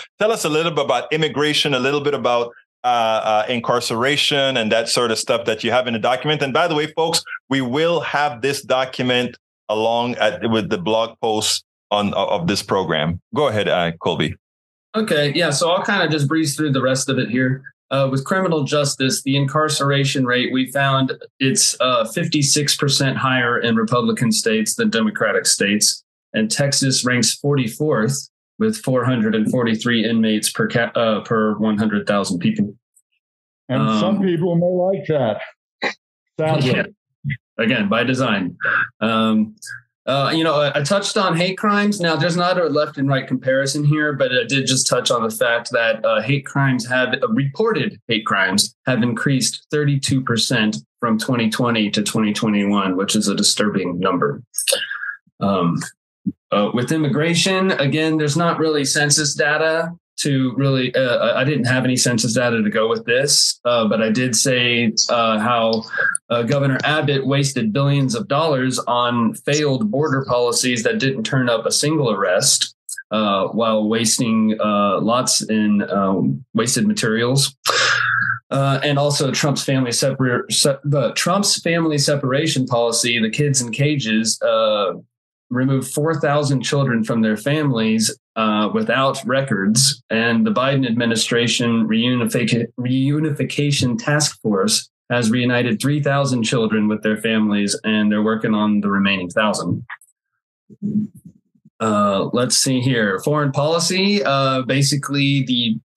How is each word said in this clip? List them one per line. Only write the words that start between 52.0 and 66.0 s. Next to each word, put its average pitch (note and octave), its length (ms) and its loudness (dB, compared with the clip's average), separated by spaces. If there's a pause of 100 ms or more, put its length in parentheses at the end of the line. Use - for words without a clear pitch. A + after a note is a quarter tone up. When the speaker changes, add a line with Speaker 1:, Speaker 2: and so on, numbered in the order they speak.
Speaker 2:
twenty G#2+ 300 0
twenty-one, G2+ 640 0
which G2 180 -2
is G2+ 140 0
a G2 60 0
disturbing G2 640 0
number. F2+ 420 0 (1000)
Um, F2+ 380 0 (760)
uh, G2+ 220 2
with B2 180 0
immigration, E3+ 800 2
again, D#3 460 0
there's D3+ 200 0
not E3+ 220 2
really D3+ 260 0
census D3 500 2
data D#3+ 560 0 (240)
to C3 400 0
really, C3 400 0
uh, A#2+ 380 2
I B2+ 100 0
didn't C3+ 220 2
have B2+ 180 2
any B2+ 140 2
census A#2+ 380 0
data A#2+ 260 2
to G#2 80 0
go A2 180 0
with A2 180 -2
this, C3 600 2
uh, A#2 220 2
but A2 140 0
I A2 100 2
did B2 240 0
say, A#2+ 580 2 (160)
uh, A2+ 300 2
how, A2+ 440 0 (460)